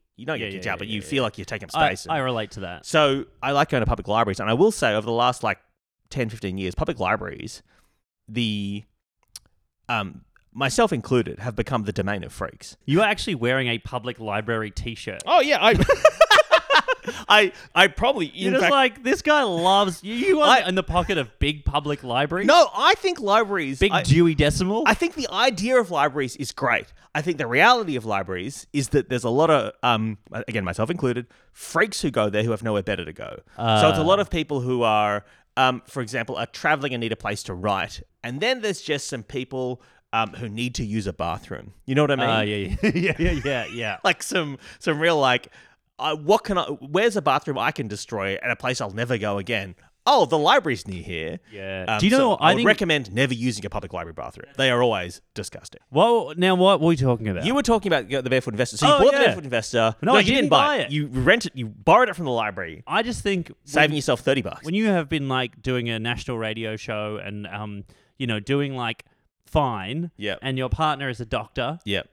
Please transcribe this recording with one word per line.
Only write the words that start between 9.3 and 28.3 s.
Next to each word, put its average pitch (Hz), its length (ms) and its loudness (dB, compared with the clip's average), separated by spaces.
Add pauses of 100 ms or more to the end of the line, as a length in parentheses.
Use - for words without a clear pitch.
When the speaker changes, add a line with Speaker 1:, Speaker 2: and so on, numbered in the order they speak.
Speaker 1:
um, 107 360 -6 (280)
myself 139 400 0
included, 123 460 0
have 110 180 -10
become 117 280 -4
the 101 80 -4
domain 98 300 -4
of 65 120 -12
freaks. - 500 -12
Speaker 2:
You 151 160 2
are 220 80 4
actually 208 280 -2
wearing 123 320 0
a 117 100 -2
public 123 420 -10
library 107 500 -4
T-shirt. 110 540 -10
Speaker 1:
Oh, 330 160 4
yeah. 277 200 2
I 220 140 6
<laughs> - 640 6 (880)
I, 208 240 6 (220)
I 185 140 6
probably, 226 460 -2
Speaker 2:
You're 185 140 -4
Speaker 1:
in 190 60 0
Speaker 2:
just - 80 2
Speaker 1:
fact - 100 4
Speaker 2:
like, 262 300 2
"This 247 200 0
guy 302 200 4
loves 185 600 2
you." 208 100 -8
You 311 260 2
are 294 80 6 (140)
Speaker 1:
I 170 60 -2
Speaker 2:
in 185 60 0
the 185 80 0
pocket 175 360 -2
of 123 200 -6
big 147 260 -2
public 147 380 -2
libraries. 151 440 -2
Speaker 1:
No, 311 280 6
I 330 220 4
think 359 240 -4
libraries, 196 580 0
Speaker 2:
Big - 140 2
Speaker 1:
I 175 100 2
Speaker 2:
Dewey 165 320 6
Decimal. 180 520 2
Speaker 1:
I 214 80 6
think 339 200 -2
the 269 160 -6
idea 226 480 2
of 202 120 0
libraries 135 460 0
is 135 160 -8
great. - 400 -2 (220)
I 151 80 -2
think 160 160 -2
the 139 80 -4
reality 175 500 4
of 110 80 -6
libraries 98 680 -6